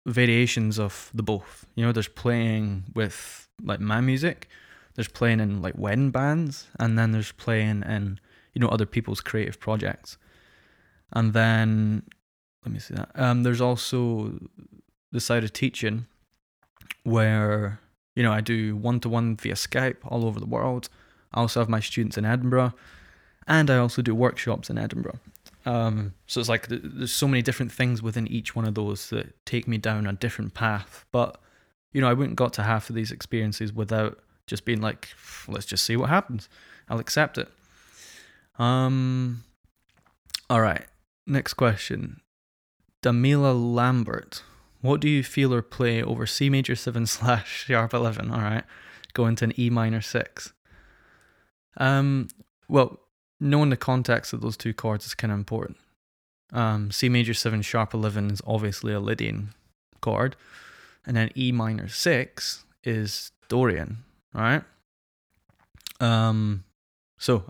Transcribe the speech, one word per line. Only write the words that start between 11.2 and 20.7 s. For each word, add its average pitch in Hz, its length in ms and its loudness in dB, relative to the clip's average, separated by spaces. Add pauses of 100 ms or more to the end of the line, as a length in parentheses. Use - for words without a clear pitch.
then, 110 680 4 (600)
let 113 100 -8
me 104 60 -8
see - 140 -12
that. - 220 -6
Um, 123 280 2
there's 123 180 2
also 120 760 0 (720)
the 120 80 -2
side 117 240 2
of 104 100 -4
teaching 117 520 -2 (1000)
where 107 760 2 (360)
you 120 80 0
know, 113 80 4
I 107 100 0
do 110 340 0
one-to-one 117 600 0
via 107 200 -6
Skype 127 500 -2
all 120 200 -2
over 107 140 -2
the 101 60 -8
world. 120 440 -4 (440)